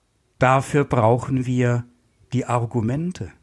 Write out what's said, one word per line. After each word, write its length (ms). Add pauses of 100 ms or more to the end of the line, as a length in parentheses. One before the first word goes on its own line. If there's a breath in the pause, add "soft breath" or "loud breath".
(400)
dafür 440
brauchen 640
wir 400 (480)
die 120
Argumente. 840 (120)